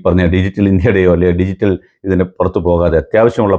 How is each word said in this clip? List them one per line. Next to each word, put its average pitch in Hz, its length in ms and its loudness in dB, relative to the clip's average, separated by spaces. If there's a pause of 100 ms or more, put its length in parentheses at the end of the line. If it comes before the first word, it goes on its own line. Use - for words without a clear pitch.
പറഞ്ഞ 90 220 2 (100)
ഡിജിറ്റൽ 95 340 -2
ഇന്ത്യയുടെയോ 95 440 2
അല്ലെങ്കിൽ 87 280 0
ഡിജിറ്റൽ 95 320 -2 (320)
ഇതിന് 92 200 0 (100)
പുറത്തു 90 320 -4
പോകാതെ 85 320 0
അത്യാവശ്യമുള്ള 110 600 0